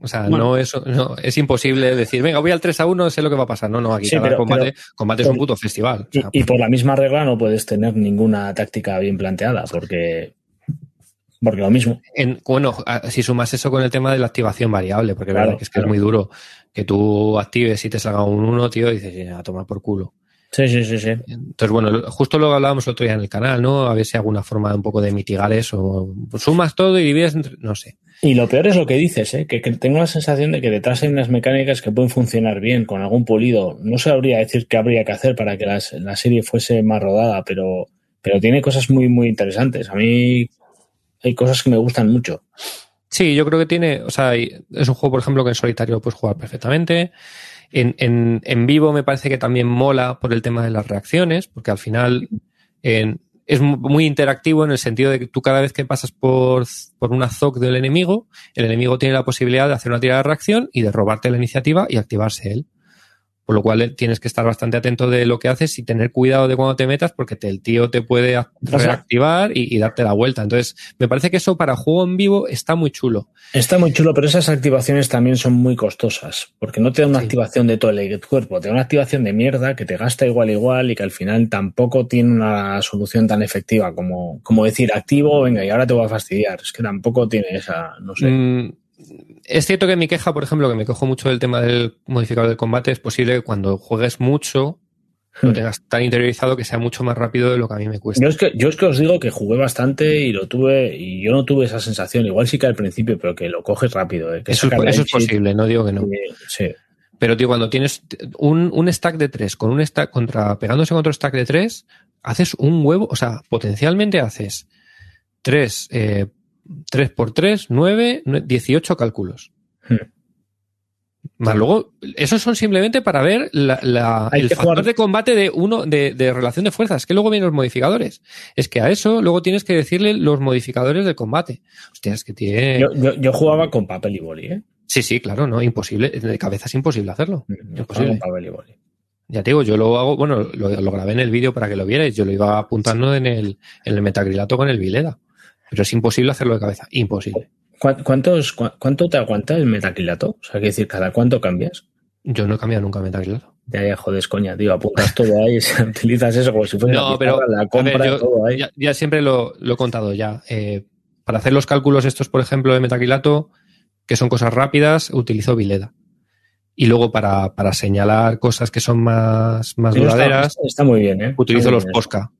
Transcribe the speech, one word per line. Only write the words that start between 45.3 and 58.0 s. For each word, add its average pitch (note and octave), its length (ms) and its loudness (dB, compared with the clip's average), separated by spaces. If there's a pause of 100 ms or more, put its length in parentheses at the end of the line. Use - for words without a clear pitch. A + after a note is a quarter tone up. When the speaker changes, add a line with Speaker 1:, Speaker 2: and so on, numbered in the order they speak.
Speaker 1:
que B2 60 2
en A#2 40 -2
solitario A#2 400 -2
lo A2 60 -2
puedes - 180 -6
jugar G#2 180 -2
perfectamente. E3+ 760 -2 (600)
En, B2 260 2
en, A#2 440 2
en A#2 240 0
vivo D3+ 260 4
me C#3+ 120 0
parece C#3 240 -2
que C3+ 100 0
también B2 300 0
mola B2+ 500 0
por A#2+ 140 -4
el A2+ 100 -2
tema A#2 220 -2
de A2+ 60 -2
las G#2+ 180 -4
reacciones, E3 580 -2
porque - 240 -10
al G2 80 -2
final B2 500 -2 (540)
en, A2 380 0 (260)
es C#3+ 140 2
mu-, C#3+ 160 4
muy C#3+ 300 2
interactivo D3 580 2
en D3+ 80 0
el B2+ 60 0
sentido B2 340 0
de B2+ 80 -2
que B2 80 -10
tú C3 120 -4
cada C3+ 200 2
vez C3+ 120 0
que C#3 120 -6
pasas C3+ 260 -6
por, B2+ 540 2 (340)
por A#2 140 -2
una B2+ 160 0
zoc B2+ 300 -2
del B2+ 180 0
enemigo, F3 500 0 (300)